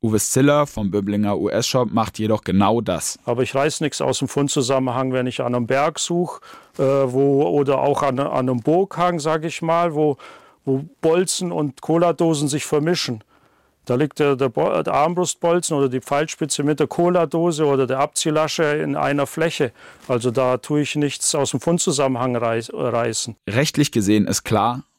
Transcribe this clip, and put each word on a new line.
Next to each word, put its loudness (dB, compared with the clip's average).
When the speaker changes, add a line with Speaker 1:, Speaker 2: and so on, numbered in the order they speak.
Speaker 1:
Uwe 2
Sziller 2
vom -6
Böblinger -2
U-S-Shop 0
macht -2
jedoch 0
genau 2
das. -4
Speaker 2:
Aber -2
ich -4
reiß 0
nichts -4
aus 0
dem -4
Fundzusammenhang, 0
wenn -2
ich -6
an -2
einem 0
Berg 0
such, -4
äh, -2
wo, 2
oder 2
auch 2
an, 0
an -2
einem 0
Burghang, 0
sag -2
ich -8
mal, 0
wo, 2
wo 0
Bolzen 0
und -4
Cola-Dosen 2
sich -4
vermischen. -2
Da 0
liegt 0
der, 2
der 0
Bo-, 0
der -2
Armbrustbolzen 0
oder 2
die -2
Pfeilspitze -4
mit 0
der 4
Cola-Dose 0
oder 2
der -2
Abziehlasche 0
in 0
einer 0
Fläche. -2
Also 0
da 2
tue -2
ich -4
nichts -2
aus 0
dem -2
Fundzusammenhang 0
reiß-, -2
reißen. -2
Speaker 1:
Rechtlich 0
gesehen 2
ist -4
klar 0